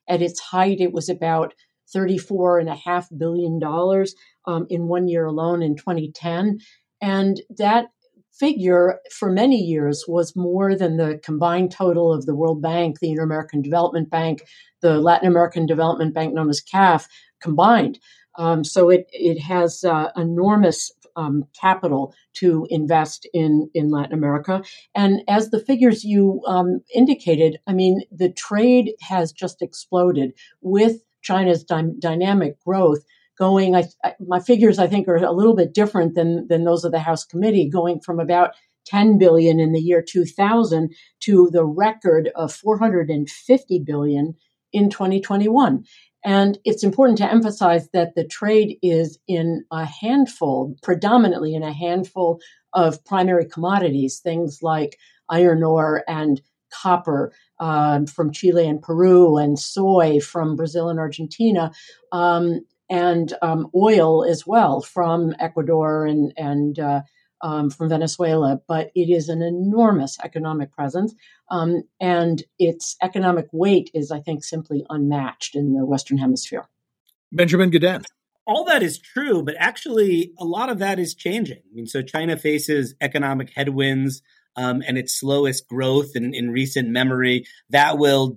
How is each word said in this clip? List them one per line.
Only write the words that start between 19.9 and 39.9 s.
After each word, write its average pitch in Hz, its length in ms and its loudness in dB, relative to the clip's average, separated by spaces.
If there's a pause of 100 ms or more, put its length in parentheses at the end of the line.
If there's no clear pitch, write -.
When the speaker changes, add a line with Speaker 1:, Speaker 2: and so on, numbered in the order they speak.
Speaker 1:
enormous, 175 720 0 (260)
um, 147 280 -4 (160)
capital 175 540 -2 (200)
to 165 360 0
invest 156 640 -2
in, 156 400 0
in 151 160 0
Latin 147 240 -4
America. 151 480 -2 (320)
And 196 340 2
as 214 220 0
the 220 100 -2
figures 233 440 2
you, 196 420 2
um, 180 340 0 (140)
indicated, 165 720 2
I 196 80 -4
mean, 185 360 2
the 180 200 -2
trade 220 640 2 (100)
has 175 300 -4
just - 280 -10
exploded 175 720 -2 (300)
with 214 400 2 (180)
China's 185 440 0
dy-, 165 340 -2
dynamic 175 680 -2
growth 175 400 2 (320)
going, 190 380 2
I, 175 100 4 (200)
I, 180 160 -6
my 180 180 -2
figures, 214 400 4
I 185 80 4
think, 190 220 -2
are 170 80 4
a 170 160 0
little 214 240 4
bit 165 180 0
different 175 400 0
than, 170 340 0
than 165 160 2
those 170 200 0
of 165 80 -2
the 160 60 0
House 160 260 -4
committee, 185 440 0
going 170 320 -2
from 170 200 -6
about 175 320 2 (320)
ten 208 320 4
billion 165 420 6
in 160 140 2
the 160 80 0
year 170 260 0